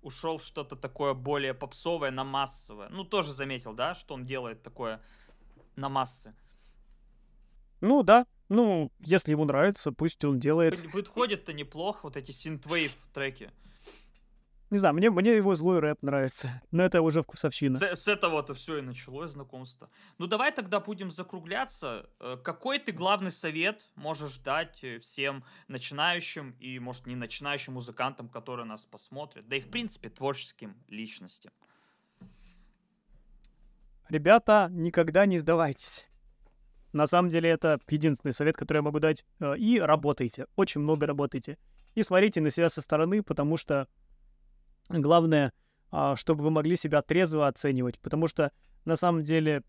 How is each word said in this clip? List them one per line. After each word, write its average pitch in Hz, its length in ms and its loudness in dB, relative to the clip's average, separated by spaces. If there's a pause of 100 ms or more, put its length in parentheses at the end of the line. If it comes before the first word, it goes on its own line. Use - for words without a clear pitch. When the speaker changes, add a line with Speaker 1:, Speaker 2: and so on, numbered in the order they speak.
Speaker 1:
ушёл 156 360 -8
в 151 60 -14
что-то 143 320 -14
такое 135 380 -4
более 135 400 -4
попсовое, 143 580 -6
на 131 120 -6
массовое. 135 640 -6
Ну, 190 140 -12
тоже 175 300 -2
заметил, 131 400 -8
да, 131 200 -4
что - 220 -14
он 127 100 -12
делает 123 380 -8
такое 113 360 -8 (760)
на 139 140 -6
массы? 127 440 -6 (1500)
Speaker 2:
Ну 262 220 6
да, 233 220 8 (240)
ну, 196 500 2
если 175 320 2
ему 151 140 2
нравится, 147 460 2
пусть 160 340 -4
он 139 140 2
делает. 160 400 2
Speaker 1:
Вы-, 160 100 -14 (120)
выходит-то 202 520 -4
неплохо, 151 500 -8
вот 151 140 -12
эти 139 140 -12
синтвейв 156 600 -4 (220)
треки. 135 380 -8 (1160)
Speaker 2:
Не 202 100 0
знаю, 165 160 4
мне, 196 140 6
мне 208 260 4
его 196 200 4
злой 170 240 2
рэп 151 220 -2
нравится, 135 640 -4
<laughs> - 60 -14
но 170 120 4
это 180 180 4
уже 160 220 2
вкусовщина. 139 520 -2
Speaker 1:
С, 135 80 -2 (200)
с - 40 -2
этого-то 170 460 0
всё 156 240 -8
и 143 40 -6
началось, 131 500 -12
знакомство. 131 580 -16 (280)
Ну, 175 100 -6
давай 226 260 2
тогда 202 260 -2
будем 196 320 -10
закругляться. 170 1000 -10 (100)
Э, 127 220 -12
какой 262 380 -6
ты 233 140 -10
главный 185 380 -2
совет 165 500 -6 (140)
можешь 147 420 -10
дать, 156 460 -6
э, 120 160 -12
всем 139 440 -6 (240)
начинающим 143 920 -6
и, 127 200 -12
может, 123 280 -12
не 123 80 -10
начинающим 139 580 -8
музыкантам, 123 560 -8
которые 120 360 -12
нас 110 200 -14
посмотрят, 131 640 -18
да 135 80 -4
и, - 20 -2
в 127 100 -14
принципе, 233 400 -10
творческим 131 680 -8 (120)
личностям? 104 640 -16 (2500)
Speaker 2:
Ребята, 196 600 6
никогда 170 540 2
не 185 140 2
сдавайтесь. 160 680 -2 (840)
На 147 140 2
самом 180 220 4
деле, 165 200 2
это 160 300 4 (100)
единственный 147 440 0
совет, 151 240 0
который - 220 -2
я 147 40 0
могу 147 160 0
дать. 156 260 0 (160)
Э, 143 160 -2
и 226 220 4
работайте, 147 760 0
очень - 260 0
много 147 260 2
работайте. 143 500 -4 (380)
И 220 80 2
смотрите 190 360 4
на 156 100 4
себя 170 200 2
со - 100 -6
стороны, 165 420 0
потому 151 360 -2
что 139 300 -2 (1000)
главное, 160 640 4 (380)
а, 139 240 0
чтобы 151 280 0
вы 151 80 2
могли 156 240 2
себя 151 260 2
трезво 156 460 2
оценивать, 127 520 -2
потому 156 280 0
что, 151 240 0 (340)
на 165 100 2
самом 170 280 2
деле 151 440 2